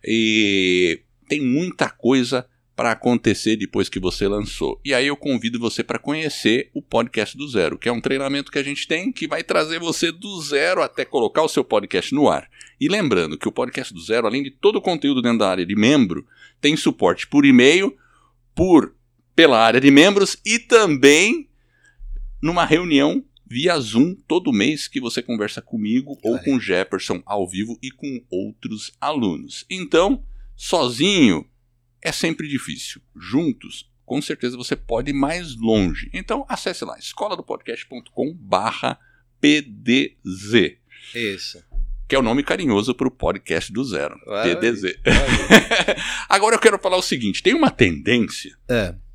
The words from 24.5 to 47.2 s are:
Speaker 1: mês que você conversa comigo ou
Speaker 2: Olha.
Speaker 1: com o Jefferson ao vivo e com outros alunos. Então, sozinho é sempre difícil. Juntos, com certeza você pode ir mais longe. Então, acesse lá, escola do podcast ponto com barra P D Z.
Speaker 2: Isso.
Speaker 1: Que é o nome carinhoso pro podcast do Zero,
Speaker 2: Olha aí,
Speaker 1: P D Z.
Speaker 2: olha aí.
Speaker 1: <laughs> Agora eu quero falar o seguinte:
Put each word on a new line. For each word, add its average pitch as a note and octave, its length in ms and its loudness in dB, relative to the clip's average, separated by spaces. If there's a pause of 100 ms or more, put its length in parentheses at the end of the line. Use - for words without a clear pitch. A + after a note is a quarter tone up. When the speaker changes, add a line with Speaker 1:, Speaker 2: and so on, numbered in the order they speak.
Speaker 1:
mês B2+ 340 0
que C3+ 140 -6
você A#2+ 220 -6
conversa G#2 400 -6
comigo A#2+ 580 -4
ou A2+ 140 0
Speaker 2:
Olha. B2+ 80 -8
Speaker 1:
com C3+ 140 0
o - 20 2
Jefferson F#2 680 -2
ao G2+ 240 -4
vivo G#2 320 -6
e C3 80 -12
com C3 400 -12
outros G#2+ 640 -10 (100)
alunos. A#2+ 640 -4
Então, F#3 560 0 (320)
sozinho C3 880 2 (560)
é E3 120 -6
sempre D#3+ 360 -4
difícil. - 540 -10 (140)
Juntos, B2+ 760 -6 (160)
com C#3 160 -6
certeza B2+ 340 -8
você B2 200 -6
pode B2 340 -4
ir C#3+ 40 -4
mais D3 420 -4
longe. A2 580 0
Então, A3 340 -6
acesse - 380 -6
lá, - 140 -14
escola - 360 -8
do E3 80 -14
podcast - 440 -10
ponto - 240 -18
com C3+ 220 -6
barra A2+ 680 -4 (420)
P D3 200 4
D A#2 540 -2 (120)
Z. F#2+ 500 0 (380)
Speaker 2:
Isso. G2+ 480 -8 (440)
Speaker 1:
Que C3 80 -2
é C3+ 40 4
o - 20 2
nome B2 220 0
carinhoso B2 500 0
pro C3 180 0
podcast E2 600 -4
do A#2+ 100 -4
Zero, E2 340 -6 (100)
Speaker 2:
Olha G#2 160 -6
aí, - 120 2
Speaker 1:
P F3 60 -6
D A#2 140 2
Z. F#2+ 300 -6
Speaker 2:
olha - 100 4
aí. F3+ 800 2 (200)
Speaker 1:
<laughs> - 140 -12
Agora G#3+ 260 4
eu G#3 40 -2
quero G#3 200 4
falar F#3 180 0
o F3+ 40 0
seguinte: A#2 420 -4